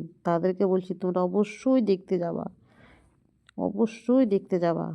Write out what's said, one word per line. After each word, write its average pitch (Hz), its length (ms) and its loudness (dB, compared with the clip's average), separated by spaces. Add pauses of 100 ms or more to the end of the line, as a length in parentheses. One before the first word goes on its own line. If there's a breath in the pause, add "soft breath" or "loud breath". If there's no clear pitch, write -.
(240)
তাদেরকে 180 420 0
বলছি 185 260 0 (100)
তোমরা 185 180 0 (100)
অবশ্যই 214 520 0
দেখতে 190 420 0
যাবা, 170 220 -4 (1120 soft breath)
অবশ্যই 226 680 0
দেখতে 196 340 0
যাবা, 170 360 0